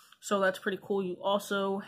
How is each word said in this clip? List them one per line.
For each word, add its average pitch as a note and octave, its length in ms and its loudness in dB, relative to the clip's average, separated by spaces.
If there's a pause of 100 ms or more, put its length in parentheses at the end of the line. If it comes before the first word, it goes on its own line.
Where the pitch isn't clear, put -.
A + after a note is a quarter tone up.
(220)
So G3+ 200 0
that's F#3+ 180 2
pretty G3 240 -2
cool. G3 180 0
You F3+ 220 -2
also G3 640 0